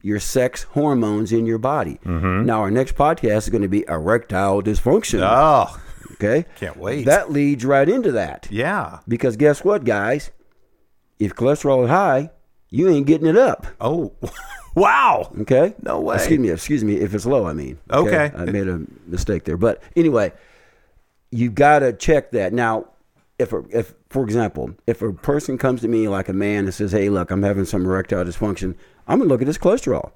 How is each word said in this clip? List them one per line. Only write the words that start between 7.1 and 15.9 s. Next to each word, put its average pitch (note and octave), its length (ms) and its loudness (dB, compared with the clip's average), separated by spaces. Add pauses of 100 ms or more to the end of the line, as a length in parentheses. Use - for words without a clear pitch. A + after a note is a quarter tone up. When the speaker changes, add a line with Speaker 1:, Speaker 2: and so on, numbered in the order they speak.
Speaker 1:
leads C#3+ 340 0
right C#3 220 4
into A3 240 2
that. F2 400 -4
Speaker 2:
Yeah. B2+ 560 -4
Speaker 1:
Because A#2 300 0
guess D3 260 4
what, G3 220 2
guys? G#2 440 0 (920)
If G2+ 160 -2
cholesterol C3 500 2
is A#2 40 0
high, D#3 400 2 (400)
you F3 200 2
ain't C#3+ 180 2
getting D3+ 200 4
it E3 100 4
up. - 280 2 (140)
Speaker 2:
Oh, D3+ 320 -2 (340)
<laughs> - 300 -16
wow. C#4 560 2 (100)
Speaker 1:
Okay? C#3 320 4 (100)
Speaker 2:
No - 180 -4